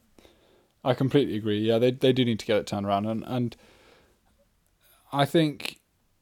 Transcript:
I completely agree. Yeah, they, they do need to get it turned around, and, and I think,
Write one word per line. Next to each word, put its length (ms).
I 120
completely 400
agree. 240
Yeah, 180
they, 140
they 200
do 140
need 140
to 80
get 100
it 80
turned 220
around, 180
and, 220
and 280
I 120
think, 540